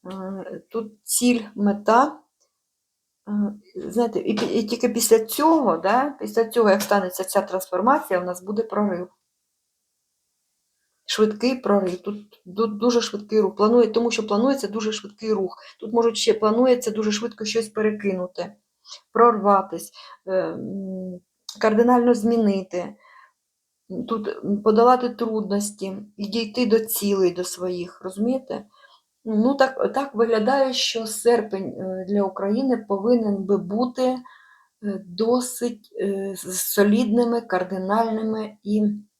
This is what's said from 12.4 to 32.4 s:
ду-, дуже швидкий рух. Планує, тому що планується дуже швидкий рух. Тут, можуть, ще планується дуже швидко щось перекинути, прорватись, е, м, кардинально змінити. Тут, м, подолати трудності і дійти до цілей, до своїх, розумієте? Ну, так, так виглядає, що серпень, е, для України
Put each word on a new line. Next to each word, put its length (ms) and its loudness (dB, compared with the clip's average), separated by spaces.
ду-, 320 -4
дуже 220 2
швидкий 400 -2
рух. 160 0
Планує, 320 4
тому 220 0
що 160 -4
планується 420 0
дуже 240 -4
швидкий 400 -6
рух. 240 -2
Тут, 120 -10
можуть, 240 2
ще 180 2
планується 560 2
дуже 220 -2
швидко 320 -6
щось 240 -2
перекинути, 880 -4
прорватись, 800 2
е, 60 -4
м, 880 -6
кардинально 540 4
змінити. 840 0
Тут, 200 -4
м, 340 -4
подолати 460 4
трудності 880 -4
і 100 -8
дійти 400 -4
до 140 4
цілей, 500 0
до 140 -6
своїх, 580 -8
розумієте? 640 -4
Ну, 300 2
так, 400 0
так 200 -4
виглядає, 580 2
що 340 -4
серпень, 720 -2
е, 280 -6
для 140 2
України 540 0